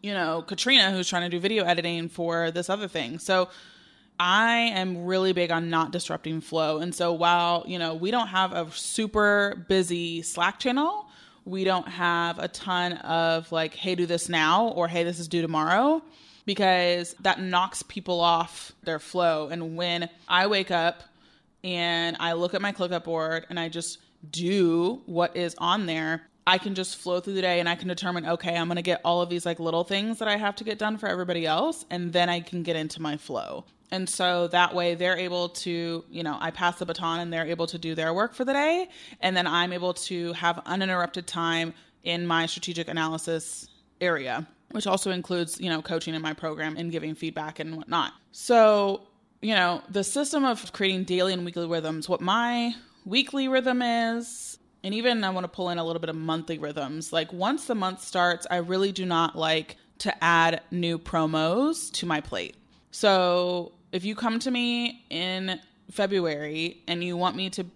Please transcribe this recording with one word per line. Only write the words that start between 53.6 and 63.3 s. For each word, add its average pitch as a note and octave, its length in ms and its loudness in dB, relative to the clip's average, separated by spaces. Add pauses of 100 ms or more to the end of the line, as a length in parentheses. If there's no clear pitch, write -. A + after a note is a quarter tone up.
is, A#3 760 -2 (260)
and F#3+ 100 -4
even A#3 300 2
I F#3+ 60 0
wanna F#3 180 -4
pull F3+ 220 -6
in E3+ 80 -2
a E3 60 -2
little E3 160 -2
bit D#3+ 100 -4
of D#3+ 60 -6
monthly D#3+ 420 -4
rhythms. D3+ 540 -6
Like, D#3+ 200 0
once G3+ 340 -2
the A#3+ 80 -2
month F#3 280 -2
starts, F3 480 0
I F3+ 60 0
really F#3 360 0
do F#3 120 -4
not E3 320 2
like D#3+ 400 0 (220)
to - 260 -2
add E3 460 6
new E3+ 280 0
promos E3 960 0
to - 120 -4
my D#3 140 0
plate. - 360 -6 (360)
So F3+ 800 2 (200)